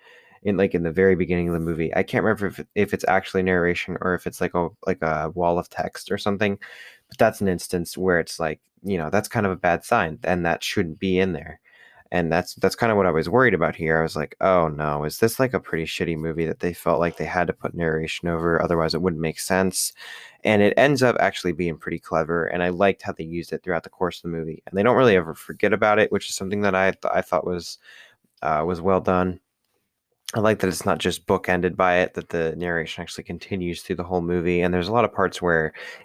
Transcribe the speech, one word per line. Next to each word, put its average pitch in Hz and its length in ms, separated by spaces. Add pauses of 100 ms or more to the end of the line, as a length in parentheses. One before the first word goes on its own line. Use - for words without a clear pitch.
(420)
in, 101 140
like, 95 180
in 85 100
the 82 80
very 95 240
beginning 87 340
of 85 40
the 85 60
movie. 82 340
I 92 100
can't 104 200
remember 101 240
if, 78 180 (100)
if 101 180
it's - 160
actually 95 340
narration 87 560
or 92 140
if 87 120
it's, - 140
like, 90 140
a, 87 160 (180)
like, 92 140
a 80 340
wall 87 240
of - 100
text - 420
or 104 60
something, 101 400 (520)
but - 80
that's 110 240
an 98 80
instance 87 480
where 90 220
it's - 200
like, 78 220 (220)
you 95 140
know, 78 120
that's 101 180
kind 110 180
of 98 60
a 87 60
bad 85 260
sign, 85 400
and 87 220
that 82 180
shouldn't 82 360
be 92 200
in 95 140
there. 80 260 (520)
And 85 200
that's, 87 240
that's - 200
kinda 113 200
what 98 120
I 85 40
was 80 160
worried 113 280
about 78 200
here. 80 220
I 80 60
was 80 120
like, 76 240
"Oh, 90 280
no, 73 360
is 76 140
this, 113 220
like, 127 160
a 90 40
pretty 82 260
shitty 82 300
movie 80 300
that 80 140
they 87 120
felt 85 280
like 85 180
they 80 80
had 85 220
to - 60
put - 200
narration 80 560
over, 82 320
otherwise 82 320
it 80 80
wouldn't 85 200
make 80 180
sense?" - 540 (500)
And 104 180
it 104 160
ends 135 240
up 123 180
actually 90 340
being 82 240
pretty 85 200
clever, 82 480
and 90 160
I 87 80
liked 95 320
how 98 120
they 82 100
used 82 280
it 80 120
throughout 87 200
the - 60
course - 300
of - 40
the 82 140
movie. 80 300
And 92 100
they 101 60
don't 117 140
really 120 180
ever 80 180
forget 98 400
about 107 240
it, 104 140
which - 180
is - 60
something 101 260
that 101 140
I 95 160
th-, - 200
I 95 100
thought - 260
was, 87 320 (640)
uh, 78 240
was 87 120
well 92 220
done. 90 380 (960)
I 117 40
like 107 200
that 95 80
it's - 180
not 90 120
just - 300
bookended 90 480
by 90 220
it, 90 180
that 85 140
the 82 260
narration 82 480
actually - 200
continues 87 600
through 90 140
the 87 60
whole 90 180
movie, 87 400
and 90 120
there's 90 140
a 104 40
lot 113 140
of - 80
parts 92 300
where 80 300 (320)